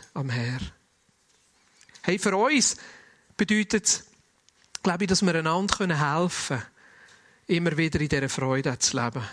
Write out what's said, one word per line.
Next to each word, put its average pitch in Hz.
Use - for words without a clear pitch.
am 135
Herr. 120
Hey, 190
für 202
uns 247
bedeutet 214
es, -
glaube 180
ich, 185
dass 190
wir 180
einander 165
helfen 160
können, -
immer 170
wieder 156
in 151
dieser 139
Freude 131
zu -
leben. 120